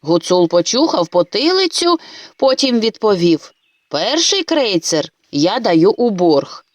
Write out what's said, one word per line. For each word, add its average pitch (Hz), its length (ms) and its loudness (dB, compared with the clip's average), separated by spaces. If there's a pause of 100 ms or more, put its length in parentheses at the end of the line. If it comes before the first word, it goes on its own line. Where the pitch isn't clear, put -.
Гуцул 175 460 0
почухав 180 600 0
потилицю, 339 920 0 (380)
потім 262 420 0
відповів: 196 720 0 (380)
«Перший 311 540 -2
крейцер 196 680 -2 (220)
я 175 280 -2
даю 185 320 2
у 240 180 0
борг 165 640 0